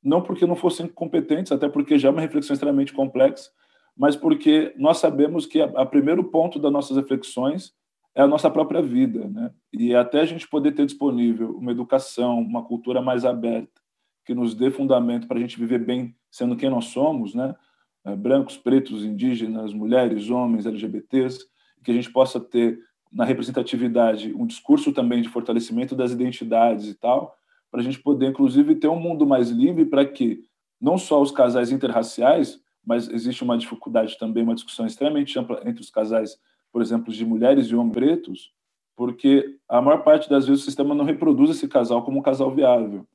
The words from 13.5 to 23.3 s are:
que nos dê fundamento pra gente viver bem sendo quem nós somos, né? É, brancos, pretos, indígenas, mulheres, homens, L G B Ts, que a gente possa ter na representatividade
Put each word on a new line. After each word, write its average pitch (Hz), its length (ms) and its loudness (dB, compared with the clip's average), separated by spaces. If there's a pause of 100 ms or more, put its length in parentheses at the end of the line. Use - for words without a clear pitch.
que 123 80 -6
nos 117 220 -2
dê 127 140 0
fundamento 120 580 0
pra 117 120 -4
gente 120 200 -6
viver 117 200 -2
bem 120 360 -6 (140)
sendo 123 260 -4
quem 135 140 -2
nós 120 160 -2
somos, 127 500 -2
né? 131 200 -4 (480)
É, 101 120 -8
brancos, 127 420 0
pretos, 123 460 0
indígenas, 110 680 -4
mulheres, 110 560 0
homens, 120 360 0
L 104 120 -4
G 107 100 -8
B 101 140 -8
Ts, 127 440 -2 (380)
que 120 80 -4
a - 20 2
gente 120 180 -2
possa 131 280 2
ter 117 400 0 (320)
na 117 120 -2
representatividade 117 1120 -2